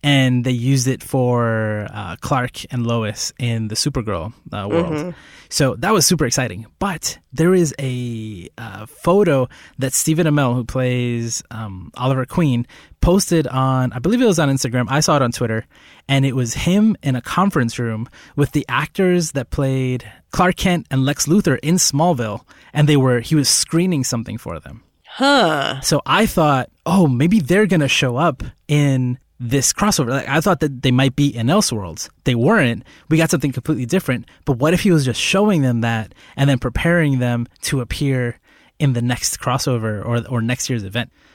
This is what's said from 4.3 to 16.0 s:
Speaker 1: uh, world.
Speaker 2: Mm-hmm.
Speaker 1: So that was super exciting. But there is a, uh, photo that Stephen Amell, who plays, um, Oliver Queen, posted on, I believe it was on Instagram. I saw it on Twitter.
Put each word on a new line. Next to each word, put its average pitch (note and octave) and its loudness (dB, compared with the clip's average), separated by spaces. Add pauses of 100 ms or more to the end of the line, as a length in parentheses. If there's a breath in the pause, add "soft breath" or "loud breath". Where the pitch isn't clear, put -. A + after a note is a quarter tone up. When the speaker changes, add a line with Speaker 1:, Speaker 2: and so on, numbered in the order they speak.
Speaker 1:
uh, G2+ -6
world. E3 0
Speaker 2:
Mm-hmm. D3+ -6 (400 loud breath)
Speaker 1:
So C3 0
that F3 0
was F3+ 4
super D#3 2
exciting. A2+ -4 (140)
But F#3+ -6 (120)
there E3 2
is E3+ 2
a, A#2 -6
uh, A#2 -14
photo F3 2 (300 loud breath)
that C3 -4
Stephen D#3+ 0
Amell, C#3+ 2
who B2 -2
plays, A#2+ -2
um, G#2 -12
Oliver C3 -2
Queen, B2+ 0 (360 loud breath)
posted E3+ 2
on, C3 0
I A#2+ -6
believe G3 0
it B3+ 4
was F3 2
on C#3+ 2
Instagram. B2 0
I C#3+ 0
saw D3+ 2
it C3+ 4
on A#2+ 2
Twitter. A2+ -4 (400 soft breath)